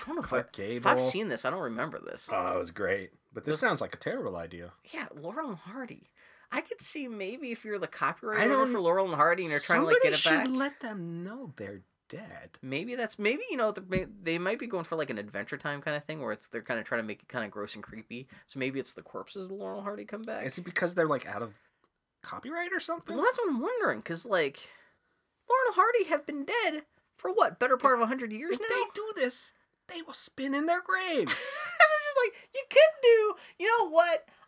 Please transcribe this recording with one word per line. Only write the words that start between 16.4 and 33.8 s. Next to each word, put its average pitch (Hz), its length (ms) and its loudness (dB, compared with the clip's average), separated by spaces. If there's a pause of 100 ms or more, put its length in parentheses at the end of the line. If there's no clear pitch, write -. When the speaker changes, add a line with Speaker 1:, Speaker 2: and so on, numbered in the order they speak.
Speaker 1:
they're 117 160 -8
kinda 113 220 -4
trying 117 180 -2
to 110 60 -6
make 107 160 -8
it - 40 -20
kinda 117 200 -4
gross 104 260 -10
and 104 100 -12
creepy. 117 440 -14 (180)
So - 140 -12
maybe 135 200 -2
it's - 140 -8
the - 80 -16
corpses - 440 -12
of 185 60 -12
Laurel 196 280 -8
and 196 40 -10
Hardy 208 220 -8
come 214 160 -10
back. 226 240 -8
Speaker 2:
Is - 140 -4
it 175 40 -8
because 175 300 -2
they're, 170 140 4
like, 139 180 0
out 101 160 -8
of 110 160 -10 (640)
copyright 339 500 -8
or 370 80 0
something? 339 360 -6
Speaker 1:
Well, 294 100 2
that's 494 140 4
what 427 100 0
I'm 254 100 0
wondering, 339 440 0
'cause, 170 200 -6
like, 170 360 0 (920)
Laurel 508 180 6
and 440 80 0
Hardy 440 280 6
have 311 240 0
been 294 180 -6
dead 359 380 0 (340)
for 370 140 -4
what, 349 260 4
better 254 200 4
part 262 180 4
of 233 60 2
a 226 60 4
hundred 247 240 -4
years 285 240 -4
Speaker 2:
If 403 60 -4
Speaker 1:
now? 440 80 -4
Speaker 2:
they 480 140 0 (100)
do 427 220 -6
this, - 380 -2 (340)
they 339 160 -10
will 311 100 -14
spin - 400 -6
in 294 140 0
their 349 140 2
graves. 359 500 0
Speaker 1:
<laughs> 640 480 -2
I 679 40 8
was 622 220 6
just 571 200 -2
like, - 280 -6
you 523 160 -6
could 622 320 8
do, 453 340 8 (220)
you 370 100 -2 (120)
know 370 100 0